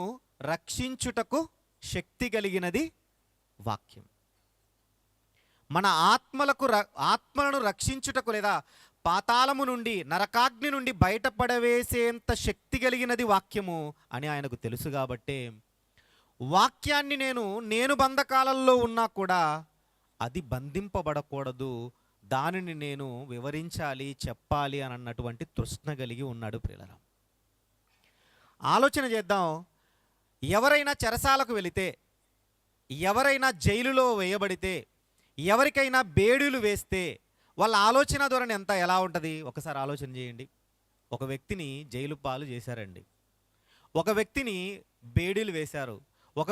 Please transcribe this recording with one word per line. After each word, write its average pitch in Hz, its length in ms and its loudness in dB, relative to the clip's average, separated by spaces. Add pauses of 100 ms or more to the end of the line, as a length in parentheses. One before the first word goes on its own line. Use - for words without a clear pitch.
(540)
రక్షించుటకు 247 880 -4 (420)
శక్తి - 540 -6
కలిగినది 190 480 -2 (760)
వాక్యం. - 480 -8 (1600)
మన 180 160 2 (280)
ఆత్మలకు 269 600 0
ర-, - 180 2 (220)
ఆత్మలను 277 560 0
రక్షించుటకు 262 600 -4
లేదా 202 240 0 (500)
పాతాళము 247 640 2
నుండి, 233 240 -2 (180)
నరకాగ్ని 233 640 2
నుండి 254 160 -2 (120)
బయటపడవేసేంత 240 1300 0 (180)
శక్తి - 360 -4
కలిగినది 247 480 0
వాక్యము 185 460 0 (380)
అని 143 180 -6
ఆయనకు 139 320 -6
తెలుసు 117 300 -6
కాబట్టే, 131 420 -4 (1040)
వాక్యాన్ని 277 800 2
నేను, 254 220 -2 (300)
నేను 247 280 2
బంధకాలలో 262 720 4 (140)
ఉన్నా 226 180 0 (140)
కూడా 185 200 2 (800)
అది 123 220 -6 (120)
బంధింపబడకూడదు, 143 1160 -6 (520)
దానిని 165 600 -2
నేను 139 240 -8 (240)
వివరించాలి, 143 760 -6 (160)
చెప్పాలి 143 640 -2
అని 123 100 -10
అన్నటువంటి 120 480 -10 (120)
తృష్ణ 120 440 -6
కలిగి 123 320 -8
ఉన్నాడు 113 320 -8
ప్రియులారా. 95 320 -14 (1600)
ఆలోచన 262 440 4 (100)
చేద్దాం, 196 320 2 (960)
ఎవరైనా 285 600 2
చెరసాలకు 240 560 2
వెళితే, 185 280 -4 (1200)
ఎవరైనా 269 380 4 (180)
జైలులో 254 380 4 (160)
వేయబడితే, 190 540 -2 (600)
ఎవరికైనా 262 640 4 (160)
బేడీలు 262 500 4
వేస్తే 190 360 -2 (540)
వాళ్ళ 220 180 4 (120)
ఆలోచన 277 440 4
ధోరణి 247 260 0
ఎంత 196 140 -2 (120)
ఎలా 180 120 4 (100)
ఉంటది? 160 260 -4 (180)
ఒకసారి 147 340 -8
ఆలోచన 139 340 -6
చేయండి. 123 280 -12 (680)
ఒక 123 180 -6
వ్యక్తిని 151 380 -8 (260)
జైలు 143 220 -6 (100)
పాలు 135 260 -6
చేశారండి, 110 520 -12 (920)
ఒక 165 220 0
వ్యక్తిని 220 380 -2 (600)
బేడీలు 190 400 -2
వేశారు, 139 400 -8 (380)
ఒక 156 160 -2